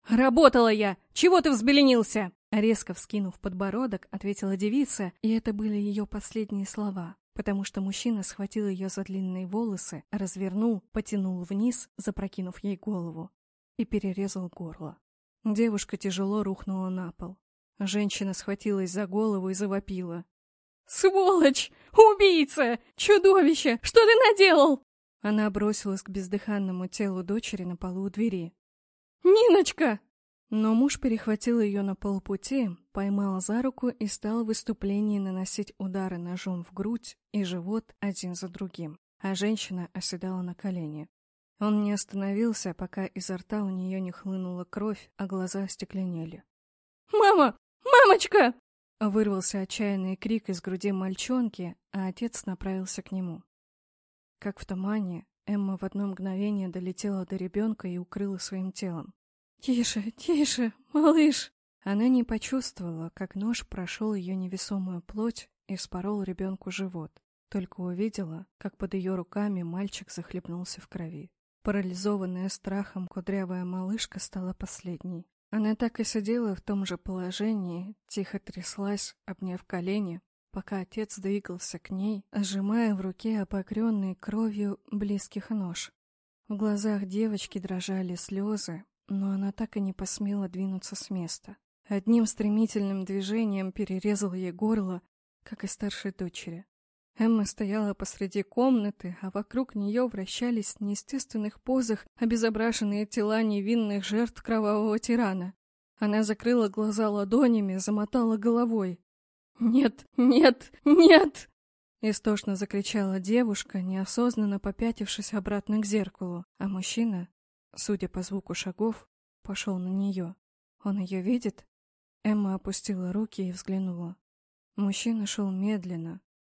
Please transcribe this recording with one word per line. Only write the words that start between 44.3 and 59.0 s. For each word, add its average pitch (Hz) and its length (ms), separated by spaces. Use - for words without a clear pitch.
кровь, 208 520
а 196 100
глаза 190 360
остекленели. 180 800
"Мама! 392 420
Мамочка!" 415 720
вырвался 202 600
отчаянный 190 540
крик 214 340
из 180 120
груди 190 300
мальчонки, 190 840
а 190 160
отец 226 380
направился 190 560
к - 100
нему. 180 320
Как 208 180
в - 60
тумане, 190 600
Эмма 196 320
в - 60
одно 196 240
мгновение 190 600
долетела 185 600
до 190 80
ребенка 202 520
и 180 120
укрыла 196 400
своим 190 320
телом. 180 420